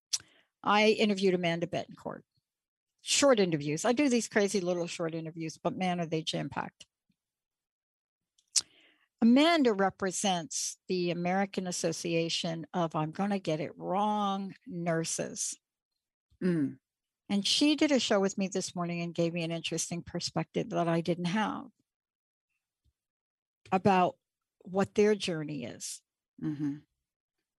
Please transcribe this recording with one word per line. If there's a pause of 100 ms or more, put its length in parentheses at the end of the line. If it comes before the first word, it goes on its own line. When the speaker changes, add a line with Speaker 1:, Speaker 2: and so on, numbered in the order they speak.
(640)
Speaker 1:
I
interviewed
Amanda
Bettencourt. (800)
Short
interviews.
I
do
these
crazy
little
short
interviews,
but
man,
are
they
jam-packed. (2250)
Amanda
represents (100)
the
American
Association
of,
I'm
gonna
get
it
wrong, (120)
Nurses. (880)
Speaker 2:
Mm. (520)
Speaker 1:
And
she
did
a
show
with
me
this
morning
and
gave
me
an
interesting
perspective
that
I
didn't
have (2000)
about (440)
what
their
journey
is. (420)
Speaker 2:
Mm-hmm. (840)